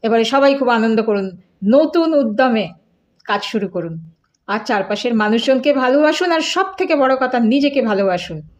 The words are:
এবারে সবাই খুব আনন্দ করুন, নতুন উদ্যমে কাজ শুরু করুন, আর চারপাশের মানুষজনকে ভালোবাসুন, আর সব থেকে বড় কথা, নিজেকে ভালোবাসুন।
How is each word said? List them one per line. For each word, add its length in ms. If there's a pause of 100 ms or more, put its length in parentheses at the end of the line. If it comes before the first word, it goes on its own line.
এবারে 300
সবাই 260
খুব 180
আনন্দ 300
করুন, 180 (500)
নতুন 340 (120)
উদ্যমে 440 (600)
কাজ 160 (100)
শুরু 240
করুন, 200 (520)
আর 200
চারপাশের 540
মানুষজনকে 520
ভালোবাসুন, 580
আর 120 (100)
সব 140 (120)
থেকে 160
বড় 260
কথা, 160 (160)
নিজেকে 260 (100)
ভালোবাসুন। 480 (220)